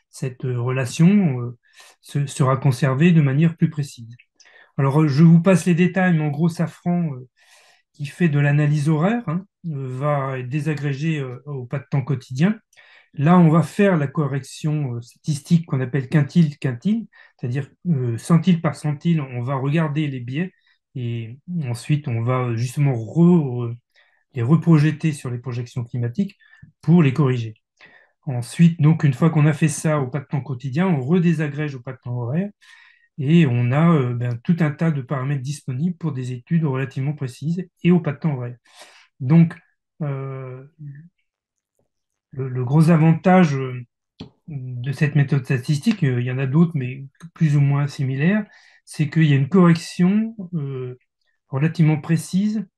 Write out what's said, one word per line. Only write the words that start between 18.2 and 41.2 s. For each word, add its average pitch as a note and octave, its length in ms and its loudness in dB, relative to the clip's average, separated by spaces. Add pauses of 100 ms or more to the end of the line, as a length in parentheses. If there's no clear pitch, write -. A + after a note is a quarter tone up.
par D#3 140 -4
centile, D#3 460 -2
on B2+ 220 -8
va C3+ 120 -4
regarder D3 540 -2
les C3 120 -8
biais C3+ 320 -8 (420)
et A#2 440 -8 (260)
ensuite C#3+ 440 -4
on A2+ 140 -2
va B2 320 -2
justement C3 380 -2
re-, B2 760 0
re-, A#2+ 60 -10 (580)
les B2 80 -4
reprojeter D#3 680 2
sur C3+ 180 -10
les A#2+ 80 -8
projections B2 460 -8
climatiques A#2+ 520 -6 (460)
pour E3+ 200 6
les C#3 100 2
corriger. B2 420 -2 (720)
Ensuite, D#3 540 0
donc, D#3 220 4
une C#3 120 2
fois E3 160 2
qu'on D3+ 160 2
a D#3 80 2
fait D#3+ 120 0
ça D#3 320 -2
au C3+ 80 -2
pas B2+ 140 -6
de - 60 -12
temps C#3+ 160 -6
quotidien, C#3 440 -4
on E3 140 0
redésagrège D3+ 720 0
au B2+ 60 -14
pas C3 140 -14
de - 100 -20
temps B2 120 -8
horaire C#3 340 -4 (680)
et D#3 280 4
on A#2+ 260 0
a, E3 200 4
euh, B2 220 0
ben, A#2+ 300 -4
tout F3 160 0
un D3+ 100 2
tas E3 200 -2
de C#3+ 120 -4
paramètres C3+ 400 -6
disponibles D3 540 -6
pour D#3 160 -6
des B2+ 200 -8
études D#3+ 320 -2
relativement C3+ 500 -4
précises D3 520 -8 (160)
et E3+ 80 4
au F3+ 80 6
pas D#3+ 140 -2
de - 60 -12
temps D3 180 -2
horaire. B2 200 -10 (640)
Donc, E3 360 4 (460)
euh, C3+ 600 -10 (1700)